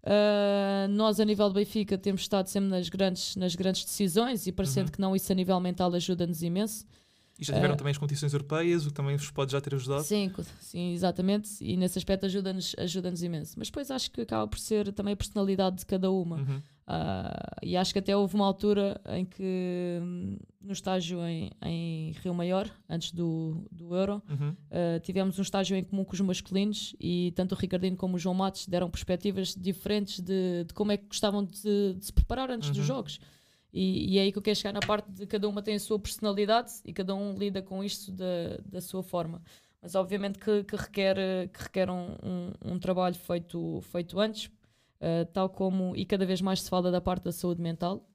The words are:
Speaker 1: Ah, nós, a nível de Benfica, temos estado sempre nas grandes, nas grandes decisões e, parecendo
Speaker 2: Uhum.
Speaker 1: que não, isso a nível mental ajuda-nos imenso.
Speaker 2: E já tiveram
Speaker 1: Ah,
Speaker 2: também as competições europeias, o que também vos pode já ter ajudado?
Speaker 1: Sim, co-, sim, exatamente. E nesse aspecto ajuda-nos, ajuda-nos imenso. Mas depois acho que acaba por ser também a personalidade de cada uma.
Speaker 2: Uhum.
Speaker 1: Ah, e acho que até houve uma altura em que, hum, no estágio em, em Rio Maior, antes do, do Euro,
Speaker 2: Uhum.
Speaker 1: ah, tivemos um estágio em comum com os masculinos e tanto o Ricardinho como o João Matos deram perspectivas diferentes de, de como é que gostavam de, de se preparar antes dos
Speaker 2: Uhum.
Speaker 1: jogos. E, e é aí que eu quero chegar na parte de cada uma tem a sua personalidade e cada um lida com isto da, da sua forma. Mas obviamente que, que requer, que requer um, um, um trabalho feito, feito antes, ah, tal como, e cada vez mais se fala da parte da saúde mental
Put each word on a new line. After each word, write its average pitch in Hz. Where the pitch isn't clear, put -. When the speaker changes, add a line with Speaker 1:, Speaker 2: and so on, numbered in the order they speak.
Speaker 1:
Ah, 202
nós, 214
a 220
nível 208
de 190
Benfica, 208
temos 190
estado 190
sempre 196
nas 180
grandes, 185
nas 180
grandes 185
decisões 208
e, 185
parecendo 180
Speaker 2:
Uhum. -
Speaker 1:
que -
não, 190
isso 190
a -
nível 185
mental 180
ajuda-nos 175
imenso. 190
Speaker 2:
E 147
já 139
tiveram 143
Speaker 1:
Ah, -
Speaker 2:
também 139
as 143
competições 147
europeias, 156
o -
que 147
também 143
vos 143
pode 139
já 143
ter 143
ajudado? 139
Speaker 1:
Sim, 202
co-, 170
sim, 175
exatamente. 185
E -
nesse 185
aspecto 190
ajuda-nos, 190
ajuda-nos 180
imenso. 160
Mas 220
depois 277
acho 262
que -
acaba 214
por -
ser 208
também 202
a 202
personalidade 196
de -
cada 190
uma. 170
Speaker 2:
Uhum. 139
Speaker 1:
Ah, -
e 175
acho 185
que 202
até 196
houve 202
uma 202
altura 196
em 185
que, 180
hum, 180
no 196
estágio 185
em, 165
em 165
Rio 180
Maior, 185
antes 165
do, 160
do 170
Euro, 202
Speaker 2:
Uhum. 147
Speaker 1:
ah, 170
tivemos 190
um 196
estágio 190
em 185
comum 190
com -
os 175
masculinos 196
e 175
tanto 185
o -
Ricardinho 185
como 185
o -
João 180
Matos 190
deram 180
perspectivas 185
diferentes 196
de, 180
de 170
como 208
é 208
que 202
gostavam 202
de, 202
de 190
se -
preparar 254
antes 185
dos 143
Speaker 2:
Uhum. 196
Speaker 1:
jogos. 247
E, 185
e 196
é 196
aí 196
que 202
eu 202
quero 208
chegar 202
na 202
parte 208
de 196
cada 208
uma 202
tem 208
a 208
sua 214
personalidade 208
e -
cada 190
um 196
lida 196
com 190
isto 196
da, 180
da 185
sua 185
forma. 170
Mas 175
obviamente 196
que, 208
que 202
requer, 190
que -
requer 185
um, 180
um, 175
um 180
trabalho 180
feito, 170
feito 175
antes, 214
ah, 165
tal 190
como, 185
e 185
cada 190
vez 180
mais 190
se -
fala 180
da 180
parte 180
da 175
saúde 175
mental 170